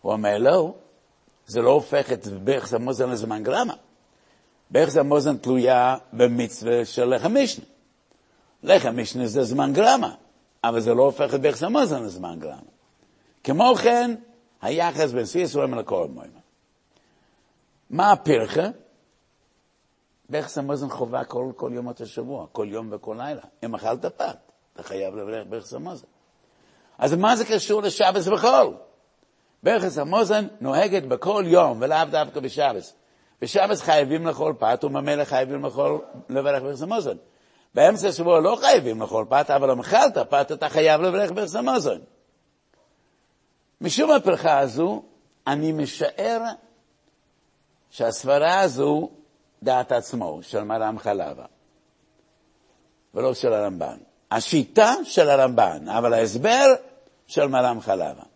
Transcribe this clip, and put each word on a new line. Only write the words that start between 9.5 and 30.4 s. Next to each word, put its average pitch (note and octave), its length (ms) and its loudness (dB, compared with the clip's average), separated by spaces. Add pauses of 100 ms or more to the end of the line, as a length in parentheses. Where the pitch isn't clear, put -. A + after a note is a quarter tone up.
גרמה, A3 420 2 (480)
אבל A#2 160 0
זה A2+ 140 0
לא A#2+ 100 4
הופך C3+ 320 0
את C#3 60 -2
ברכס C3+ 220 0
המזון F3+ 420 0
לזמן F2 340 -12
גרמה." D2+ 320 -16 (720)
כמו G#3 320 4
כן, A#3+ 400 2 (460)
היחס D3+ 500 -2
בין A#2+ 140 -2
ספירת D#3+ 300 -4
העומק C3+ 220 -2
לקורבן F2+ 360 -4
מוימר. - 260 -20 (1500)
מה F#3 220 4
הפרחה? D3+ 560 2 (1600)
ברכס D3+ 280 -6
המזון C#3 320 -6
חובה B2 340 -6
כל, B2+ 320 -8
כל B2 200 -8
ימות B2 260 -10
השבוע, B2 500 -12
כל G#2 180 -6
יום A2 220 -10
וכל G#2+ 260 -12
לילה. C3+ 240 -12 (220)
אם A#2 120 -8
אכלת A2 300 -6
פת, - 320 -8 (360)
אתה - 100 -18
חייב F#2+ 320 -8
לברך G#2 340 -10
ברכס A2 240 -14
המזון. D3+ 360 -14 (880)
אז C#3 160 2
מה G3+ 220 4
זה A3 100 -2
קשור G#3+ 360 0
לשבת F#3+ 460 2
וחול? A3 460 4 (880)
ברכס F3+ 340 0
המזון G3 500 0 (140)